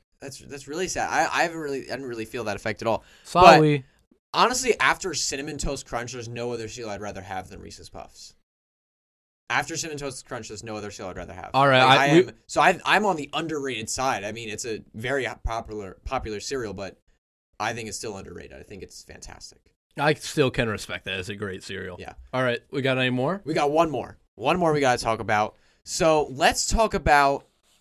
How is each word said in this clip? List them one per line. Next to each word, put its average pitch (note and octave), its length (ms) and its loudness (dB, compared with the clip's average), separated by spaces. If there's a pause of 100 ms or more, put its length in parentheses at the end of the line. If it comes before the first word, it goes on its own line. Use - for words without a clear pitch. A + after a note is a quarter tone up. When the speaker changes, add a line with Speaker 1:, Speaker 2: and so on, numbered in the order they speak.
(240)
Speaker 1:
that's, C3+ 160 -14
that's - 280 -16
really E3+ 200 -4
sad. A2 220 -4
I, C3+ 300 2
I - 40 4
haven't E3 160 -2
really, C#3 240 -6
I A2 120 -8
didn't C3+ 100 -8
really A#2 200 -6
feel A#2 200 -6
that G2+ 100 -2
effect G#2+ 260 -6
at A2+ 60 -4
all. G#2+ 120 2 (340)
But E3+ 220 12
Speaker 2:
Sorry. D3 300 4 (480)
Speaker 1:
honestly, A#3+ 460 4
after D#3 340 2
Cinnamon D3 440 -6
Toast C#3 280 -6
Crunch, A#2+ 280 -6
there's A#2 160 -10
no A#2+ 240 -6
other A2+ 140 -8
cereal G#2+ 240 -10
I'd G2+ 100 -8
rather G2 200 -8
have F#2 280 -10
than F#2 120 -16
Reese's F#2 280 -18
Puffs. - 440 -18 (1160)
After C#3+ 280 -2
Cinnamon D3+ 220 -8
Toast C#3 260 -10
Crunch, A#2 220 -12
there's G#2+ 160 -14
no A2 120 -10
other G#2 140 -8
cereal G2 220 -10
I'd F2+ 60 -14
rather F2+ 160 -12
have. F2+ 200 -14
Speaker 2:
All C#3 140 4
right, C3 160 6
Speaker 1:
Like, C3+ 160 8
Speaker 2:
I, C#3 80 4
Speaker 1:
I D3 60 4
Speaker 2:
we E3 140 8
Speaker 1:
am, - 40 -12 (160)
so D#3+ 140 2
I, E3+ 240 6
I'm F#3 200 4
on F#3 120 2
the C#3+ 160 -8
underrated C#3 560 -6
side. B2+ 340 -2
I G#2+ 80 -6
mean, A2+ 180 -10
it's A2 160 -10
a A2 160 -6 (140)
very B2 320 -2 (160)
popular, G#2+ 600 -8
popular A#2 340 -6
cereal, A2+ 340 -8
but F#2+ 240 -10 (640)
I A2 140 -2
think A2+ 140 -10
it's G2 100 -8
still G#2+ 200 -10
underrated. F2+ 400 -16
I C#2+ 60 -18
think G2 180 -16
it's - 220 -16
fantastic. - 560 -20 (400)
Speaker 2:
I D3 160 2
still - 340 0
can B2 200 0
respect F#2+ 360 -8
that. F#2+ 140 -6
It's F#2 100 -8
a G#2 60 -8
great G2 260 -8
cereal. F#2 380 -10
Speaker 1:
Yeah. - 140 -14 (200)
Speaker 2:
All B2+ 80 0
right, B2 200 0 (100)
we C#3+ 100 -4
got C3 160 2
any B2+ 140 2
more? C#3+ 340 0
Speaker 1:
We D3 80 -4
got D3 160 2
one D#3 220 4
more. - 260 -8 (180)
One D3 220 2
more E3 160 4
we D3 60 2
gotta B2 240 4
talk A2 160 0
about. G#2+ 360 0 (280)
So D#3 480 2
let's E3 340 2
talk G#3+ 300 2
about, C#3+ 500 4 (360)